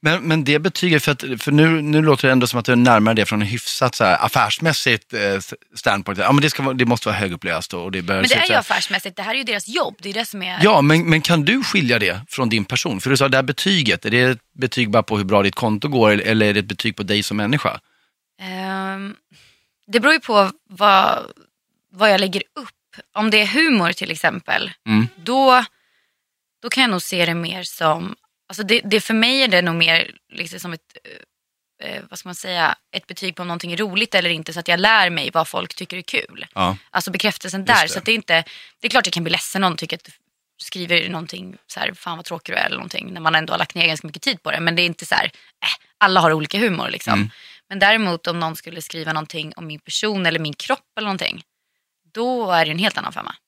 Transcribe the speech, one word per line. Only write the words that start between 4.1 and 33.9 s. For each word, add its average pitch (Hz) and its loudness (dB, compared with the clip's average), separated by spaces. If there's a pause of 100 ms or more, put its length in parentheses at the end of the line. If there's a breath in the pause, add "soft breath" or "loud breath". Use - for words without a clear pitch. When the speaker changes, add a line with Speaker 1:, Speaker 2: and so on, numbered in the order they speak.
Speaker 1:
affärsmässigt, 127 0
eh, 110 -2
s-, 98 -2 (200)
standpoint. 98 -2
Ja, 98 2
men 143 4
det 151 2
ska - -6
vara, 135 -2
det 127 2
måste 117 0
vara 104 -2
högupplöst 87 -4
och, 87 -8
och 98 -8
det 185 -6
behöver 190 -2
Speaker 2:
Men - 2
det - 4
Speaker 1:
se - -
ut - 0
Speaker 2:
är 359 0
Speaker 1:
så 370 -2
Speaker 2:
ju - 2
Speaker 1:
här. 269 4
Speaker 2:
affärsmässigt, - -4
det 202 -10
här 220 -6
är 262 -4
ju 269 -6
deras 214 -6
jobb, 254 -4
det 202 -10
är 196 -10
det 226 -4
som 202 -10
är 180 -8
Speaker 1:
Ja, 196 6
men, 160 4
men 156 4
kan 160 2
du 233 0
skilja 120 0
det 95 -2
från 127 -2
din 107 0
person? 123 -4
För 127 -2
du 139 4
sa 139 4
det 131 4
här 135 2
betyget, 135 0
är 104 -2
det 120 4
ett 127 2 (120)
betyg 123 -2
bara 110 4
på 110 -2
hur 101 0
bra 101 4
ditt 98 2
konto 107 -2
går 117 4
eller, 104 2
eller 110 2
är 104 2
det 104 2
ett 98 -4
betyg 104 -6
på 107 -8
dig 101 0
som 104 -6
människa? 107 -2 (600)
Speaker 2:
Ehm, 190 -8 (680 soft breath)
det 220 0
beror 285 4
ju 311 0
på 202 4 (200)
vad, 196 2 (600)
vad 202 4
jag 190 4
lägger 190 -2 (180)
upp. 247 -16 (440)
Om 214 0
det 214 4
är 208 0
humor 226 2
till - -6
exempel, 170 -2 (160)
Speaker 1:
Mm. 110 4
Speaker 2:
då, 254 4 (1000)
då 240 -10
kan 262 2
jag 240 4
nog 180 -2
se 175 0
det 165 -2
mer 170 -6
som, 170 -2 (320)
alltså 196 -10
det, 208 2
det, 214 2
för - -4
mig 247 2
är 254 2
det 185 4
nog 170 0
mer 165 2 (220)
liksom 170 -12
som 175 -10
ett, - -18 (840)
eh, - -10
eh, - -10
vad - -16
ska - -16
man 180 -12
säga, 170 0 (220)
ett - -10
betyg 185 -10
på 180 -10
om 175 -8
någonting 170 -8
är 175 -8
roligt 202 -4